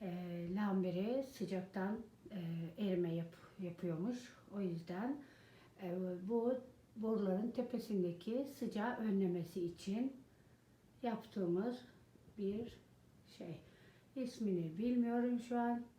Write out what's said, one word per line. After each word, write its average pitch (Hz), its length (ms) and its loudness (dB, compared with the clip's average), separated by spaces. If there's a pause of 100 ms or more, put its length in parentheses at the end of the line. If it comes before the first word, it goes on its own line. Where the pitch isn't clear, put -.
e, 175 540 -4
lambiri 196 760 2
sıcaktan, 190 720 -2 (300)
e, 170 540 -2
erime 175 300 4
yap-, - 440 -6
yapıyormuş. 180 720 -2 (220)
O 202 60 -2
yüzden, 185 560 -2 (640)
e, 180 140 -2 (340)
bu 233 240 4 (420)
boruların 214 560 2
tepesindeki 220 960 0 (120)
sıcağı 220 380 0
önlemesi 185 680 2
için 208 480 -2 (880)
yaptığımız 214 840 0 (520)
bir 208 400 -2 (600)
şey. 170 240 -8 (540)
İsmini 185 640 0
bilmiyorum 240 600 4
şu 240 200 0
an. 240 240 2 (160)